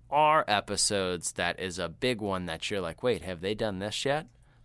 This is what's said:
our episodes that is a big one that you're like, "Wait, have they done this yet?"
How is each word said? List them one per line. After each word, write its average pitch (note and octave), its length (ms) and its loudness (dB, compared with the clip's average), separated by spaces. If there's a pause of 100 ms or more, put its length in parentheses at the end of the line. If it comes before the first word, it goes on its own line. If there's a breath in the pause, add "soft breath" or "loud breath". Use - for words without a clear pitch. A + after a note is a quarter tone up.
our D3+ 380 6
episodes G2 840 0
that F2 260 0
is F2+ 200 -6
a F2 100 -2
big A#2+ 320 0
one F#2+ 260 -2
that E2 220 -6
you're G2+ 120 -2
like, E2 220 -6
"Wait, A2+ 200 2
have F2 180 -8
they G2 140 -2
done G#2 240 -2
this G2+ 260 -4
yet?" C#3+ 220 0 (380 soft breath)